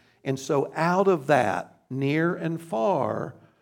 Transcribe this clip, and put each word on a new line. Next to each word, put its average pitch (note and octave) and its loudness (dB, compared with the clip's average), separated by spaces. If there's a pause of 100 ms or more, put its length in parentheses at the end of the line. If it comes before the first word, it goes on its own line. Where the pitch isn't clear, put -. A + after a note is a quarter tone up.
(260)
And C3+ -2
so C#3 -2
out F3+ 2
of D#3+ 0
that, A2+ 2 (100)
near D3 0
and E3 -6
far, E3 -2 (260)